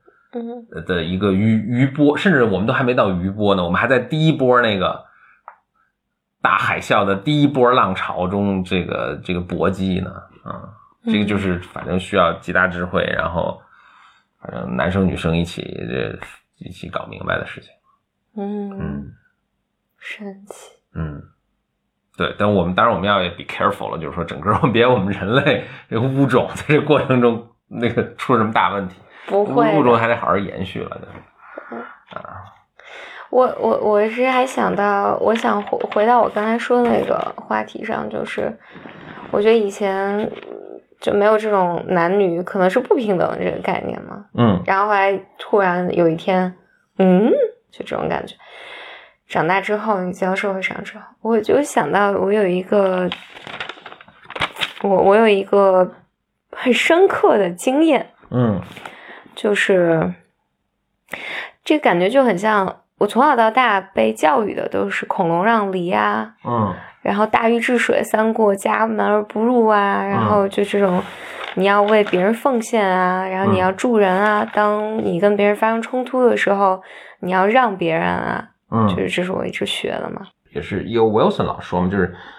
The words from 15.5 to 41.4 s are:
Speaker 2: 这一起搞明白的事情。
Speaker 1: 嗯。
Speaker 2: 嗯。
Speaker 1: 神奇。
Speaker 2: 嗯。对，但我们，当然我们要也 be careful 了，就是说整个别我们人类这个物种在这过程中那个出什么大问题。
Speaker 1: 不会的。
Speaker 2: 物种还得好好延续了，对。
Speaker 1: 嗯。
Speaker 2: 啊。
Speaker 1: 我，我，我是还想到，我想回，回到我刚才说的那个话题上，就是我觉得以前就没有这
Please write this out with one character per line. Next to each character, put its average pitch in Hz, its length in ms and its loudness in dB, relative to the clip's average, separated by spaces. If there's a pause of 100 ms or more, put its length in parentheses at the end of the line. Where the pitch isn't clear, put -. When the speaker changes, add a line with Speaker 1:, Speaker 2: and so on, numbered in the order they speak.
Speaker 2:
这 60 280 -6 (420)
一 - 120 -16
起 - 180 -14
搞 - 180 -8
明 - 200 -14
白 50 120 -2
的 50 60 -6
事 - 160 -14
情。 - 100 -20 (680)
Speaker 1:
嗯。 202 420 -8
Speaker 2:
嗯。 69 340 -8 (840)
Speaker 1:
神 196 480 -16
奇。 - 300 -20 (180)
Speaker 2:
嗯。 76 280 -10 (920)
对， - 220 -2
但 104 120 2
我 98 140 2
们， 90 100 -2
当 107 120 4
然 117 80 2
我 90 40 -2
们 92 80 -4
要 101 160 2
也 87 80 -4
be 71 140 -12
careful 95 460 -4
了， 65 80 -6
就 80 100 -8
是 69 60 -10
说 85 100 -4
整 - 160 -10
个 98 140 0 (180)
别 113 140 4
我 127 100 4
们 95 160 -2
人 95 220 -2
类 135 300 2 (260)
这 113 100 -2
个 - 20 0
物 135 240 0
种 110 280 2
在 - 140 -10
这 147 120 4
过 147 200 2
程 127 200 2
中 117 260 2 (220)
那 113 220 -4
个 - 240 -2
出 - 240 0
什 110 40 2
么 107 100 0
大 98 200 2
问 98 160 -4
题。 - 80 -16 (300)
Speaker 1:
不 202 180 0
会 208 260 2
的。 202 80 2
Speaker 2:
物 143 40 4
种 120 160 6
还 113 100 0
得 117 80 2
好 - 120 -4
好 92 100 2
延 95 260 -6
续 - 160 -8
了， - 180 -10
对。 - 100 -18 (640)
Speaker 1:
嗯。 117 60 -12 (360)
Speaker 2:
啊。 - 300 -14 (840)
Speaker 1:
我， 247 320 2
我， 226 180 2
我 208 300 2
是 240 220 -2
还 254 160 2
想 214 280 -2
到， 202 460 0
我 - 140 2
想 226 260 -2
回， - 180 -4 (120)
回 214 160 2
到 240 160 4
我 - 80 2
刚 208 120 -4
才 220 160 0
说 240 240 0
的 240 60 2
那 208 160 2
个 - 140 -2 (180)
话 214 260 -4
题 214 220 -12
上， 220 240 -6
就 214 160 -6
是 - 320 -6 (760)
我 208 120 0
觉 220 80 4
得 226 40 6
以 214 140 2
前 196 600 -2 (720)
就 - 120 -2
没 202 140 4
有 220 100 6
这 214 140 -2